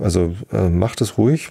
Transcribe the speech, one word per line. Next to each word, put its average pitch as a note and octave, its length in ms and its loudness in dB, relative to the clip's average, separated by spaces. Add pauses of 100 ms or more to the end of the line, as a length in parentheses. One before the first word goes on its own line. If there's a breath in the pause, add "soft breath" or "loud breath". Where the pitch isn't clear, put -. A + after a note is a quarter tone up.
Also, F2 340 0 (160)
äh, G2 160 0
macht F2+ 320 0
es - 180 -4
ruhig, C#3 340 0